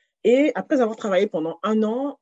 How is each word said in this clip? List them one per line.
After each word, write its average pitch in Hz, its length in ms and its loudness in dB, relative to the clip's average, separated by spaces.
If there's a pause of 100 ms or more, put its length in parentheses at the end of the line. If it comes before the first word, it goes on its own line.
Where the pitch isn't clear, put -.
(240)
Et 269 320 4
après 254 260 -2
avoir 220 160 -2
travaillé 202 300 0
pendant 165 340 -6
un 214 220 0
an, 262 380 -4